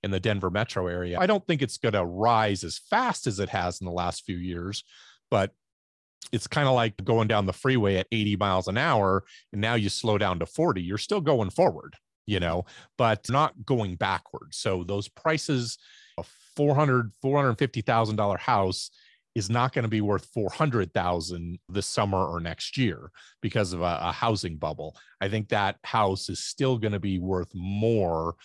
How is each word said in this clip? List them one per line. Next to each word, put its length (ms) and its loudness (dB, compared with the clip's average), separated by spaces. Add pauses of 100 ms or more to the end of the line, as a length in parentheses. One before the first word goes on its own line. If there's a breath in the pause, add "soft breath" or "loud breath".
in 80 -2
the 80 0
Denver 280 0
metro 380 -2
area. 320 -4
I 80 2
don't 180 0
think 160 0
it's 160 -2
gonna 300 0
rise 560 2
as 160 -8
fast 480 -2
as 140 -2
it 80 -2
has 320 -2
in 40 -8
the 80 -6
last 320 -4
few 120 -6
years, 480 -6 (480 loud breath)
but 180 4 (800)
it's 160 -2
kinda 240 2
like 320 2
going 240 2
down 200 2
the 60 2
freeway 440 2
at 160 0
eighty 240 2
miles 320 0
an 100 -2
hour, 460 2 (280 loud breath)
and 80 -4
now 140 2
you 140 2
slow 300 0
down 200 2
to 80 -4
forty, 360 -2
you're 160 -4
still 220 -2
going 300 2
forward, 460 0 (300)
you 120 0
know, 260 0 (320 loud breath)
but 320 2
not 380 0
going 300 0
backwards. 600 -4
So 280 -2
those 240 -4
prices, 720 -2 (380 loud breath)
a 60 -8 (320)
four 220 2
hundred, 340 4 (100)
four 160 0
hundred 220 2
fifty 220 0
thousand 340 2
dollar 240 0
house 520 0 (440 soft breath)
is 160 -2
not 220 2
gonna 160 0
be 120 0
worth 260 0
four 220 -4
hundred 460 0
thousand 640 -2 (100)
this 200 -4
summer 360 2
or 140 -4
next 380 -8
year 340 -2 (320 loud breath)
because 300 0
of 100 -4
a, 180 0
a 120 -2
housing 440 -2
bubble. 400 -6 (240 loud breath)
I 80 -2
think 200 -2
that 340 0
house 460 0
is 100 -6
still 400 0
gonna 220 -2
be 180 -2
worth 340 -2
more 920 0